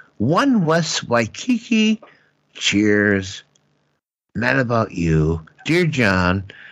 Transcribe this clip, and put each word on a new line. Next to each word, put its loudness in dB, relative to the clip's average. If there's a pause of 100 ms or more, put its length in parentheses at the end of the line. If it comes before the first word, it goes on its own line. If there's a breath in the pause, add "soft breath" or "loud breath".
(180 loud breath)
One 2
West -2
Waikiki, -2 (540 loud breath)
Cheers, 0 (920)
Mad -2
About 0
You, 0 (200)
Dear 2
John, 0 (260 loud breath)